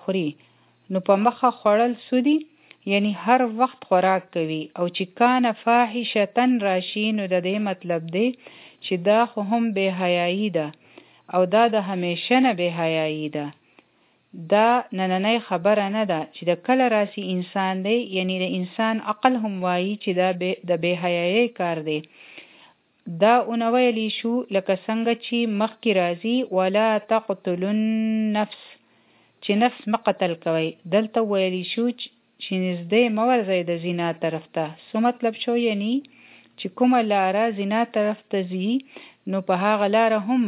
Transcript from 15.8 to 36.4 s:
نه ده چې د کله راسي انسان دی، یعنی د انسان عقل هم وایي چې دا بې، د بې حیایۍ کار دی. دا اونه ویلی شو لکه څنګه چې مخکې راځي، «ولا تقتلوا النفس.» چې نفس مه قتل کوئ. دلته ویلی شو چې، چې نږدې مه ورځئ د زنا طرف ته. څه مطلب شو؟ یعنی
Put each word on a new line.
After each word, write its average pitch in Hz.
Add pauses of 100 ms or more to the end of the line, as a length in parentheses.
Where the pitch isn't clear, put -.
نه 220
ده 170 (120)
چې -
د 175 (120)
کله 262
راسي 208
انسان 190
دی، 214 (200)
یعنی 185
د 185 (120)
انسان 220
عقل 254
هم 220 (100)
وایي 180
چې 208
دا 185
بې، 180 (120)
د 180 (100)
بې 175
حیایۍ 180 (100)
کار 170
دی. 151 (1080)
دا 185
اونه 233
ویلی 240
شو 226 (220)
لکه 190
څنګه 226 (120)
چې 233 (240)
مخکې 220
راځي، 175 (120)
«ولا 190 (220)
تقتلوا 190
النفس.» 220 (800)
چې -
نفس 240
مه 220
قتل 190
کوئ. 165 (180)
دلته 220
ویلی 190
شو 226
چې، 240 (340)
چې -
نږدې 185 (120)
مه 214
ورځئ 202
د 170
زنا 170
طرف 160 (100)
ته. 160 (160)
څه -
مطلب 233
شو؟ 233
یعنی 226 (600)